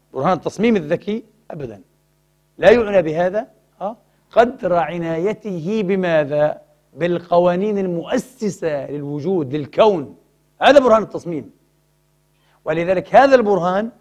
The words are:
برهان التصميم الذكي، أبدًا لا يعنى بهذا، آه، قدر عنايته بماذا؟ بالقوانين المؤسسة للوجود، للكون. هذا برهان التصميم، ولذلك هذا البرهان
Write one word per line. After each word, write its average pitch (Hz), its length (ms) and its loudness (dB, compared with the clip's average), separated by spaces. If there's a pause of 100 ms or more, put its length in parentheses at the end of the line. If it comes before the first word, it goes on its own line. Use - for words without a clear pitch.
(140)
برهان 139 180 -2
التصميم 208 440 -2
الذكي، 180 480 -6 (260)
أبدًا 117 300 -12 (800)
لا 175 120 6
يعنى 208 320 4
بهذا، 180 460 -2 (320)
آه، 208 160 -8 (340)
قدر 220 440 0
عنايته 175 1080 -4
بماذا؟ 160 800 0 (360)
بالقوانين 175 840 0
المؤسسة 170 1120 -6
للوجود، 147 640 -6
للكون. 160 640 0 (460)
هذا 262 160 8
برهان 226 240 4
التصميم، 160 480 -10 (1120)
ولذلك 170 500 -2
هذا 269 200 6
البرهان 202 560 0 (100)